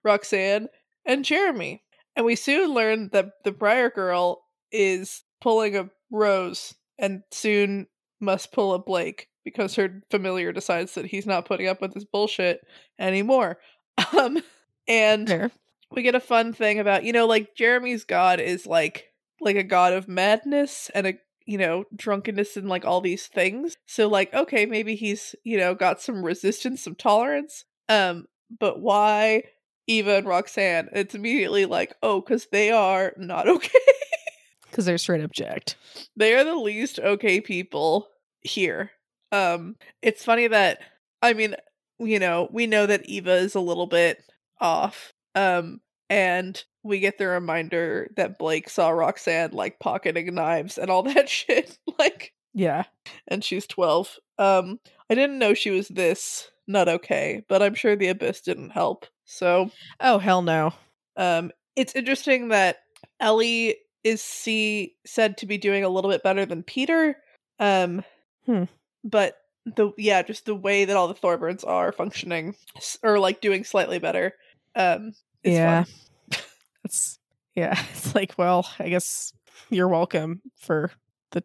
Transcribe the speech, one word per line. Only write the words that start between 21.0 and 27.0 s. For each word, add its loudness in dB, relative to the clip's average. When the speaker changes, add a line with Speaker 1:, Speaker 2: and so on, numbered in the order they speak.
Speaker 1:
a, 0
you -6
know, 0
drunkenness -4
and, -8
like, -4
all 2
these -4
things. -4
So, 0
like, 0
okay, 0
maybe -4
he's, -6
you -2
know, 2
got 0
some -6
resistance, -4
some -12
tolerance. 0